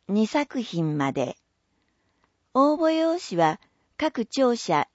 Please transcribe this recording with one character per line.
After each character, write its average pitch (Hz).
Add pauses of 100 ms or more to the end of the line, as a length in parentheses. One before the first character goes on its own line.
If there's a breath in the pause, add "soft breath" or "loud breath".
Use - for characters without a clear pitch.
二 208
作 285
品 160
ま 139
で。 135 (1160)
応 294
募 320
用 330
紙 175
は 160 (340)
各 285
庁 247
舎、 160